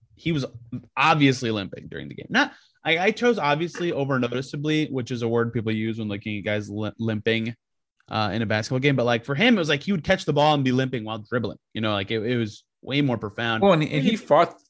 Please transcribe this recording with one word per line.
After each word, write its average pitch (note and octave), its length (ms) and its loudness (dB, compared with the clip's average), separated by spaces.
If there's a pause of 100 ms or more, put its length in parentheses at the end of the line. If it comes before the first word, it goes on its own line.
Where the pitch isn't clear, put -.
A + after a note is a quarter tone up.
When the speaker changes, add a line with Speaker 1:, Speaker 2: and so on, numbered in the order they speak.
(140)
Speaker 1:
he - 180 -6
was C#3+ 120 -2 (520)
obviously C3+ 540 4
limping G2+ 380 -6
during D2 200 -10
the C2 60 -14
game. - 140 -14
Not, C4+ 240 0 (320)
I, D#3+ 140 0
I F#3+ 120 2
chose A#3 280 0
obviously D#3+ 520 -2
over C3+ 280 -2
noticeably, C#3+ 680 -2
which C3 240 -6
is B2 120 -4
a A#2 60 -2
word A#2 240 0
people A2 200 -2
use A2 260 -2
when A2 100 -6
looking G#2 300 -6
at F#2 60 -10
guys G#2 260 -4
li-, G#2 280 -6
limping, A2+ 580 -2 (520)
uh, G#2+ 240 -2
in A2 100 -2
a A2 40 0
basketball A2 320 -2
game. C#3 160 4
But, B2 120 2
like, A#2+ 180 0
for C#3 100 -4
him, A3 220 4
it - 20 0
was D#3 100 0
like C#3+ 140 0
he - 80 -4
would F#3 140 -2
catch F#3+ 200 0
the D#3 80 0
ball D3 220 6
and C#3+ 80 2
be C3 80 2
limping B2+ 340 0
while A2 140 -6
dribbling. A2+ 400 -4 (160)
You A2 60 -6
know, A2 120 0
like, G2+ 200 -2
it, A2 100 0
it B2 140 0
was A2+ 280 -4 (180)
way C#3 180 0
more B2 180 2
profound. A2+ 440 -2
Speaker 2:
Well, G3 100 6
and, D#3 100 4
and D3 220 -2
he A3 100 2
fought - 420 4 (140)